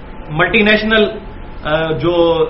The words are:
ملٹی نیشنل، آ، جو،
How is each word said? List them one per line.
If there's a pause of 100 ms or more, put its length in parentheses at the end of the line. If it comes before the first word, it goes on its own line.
(300)
ملٹی
نیشنل، (580)
آ،
جو،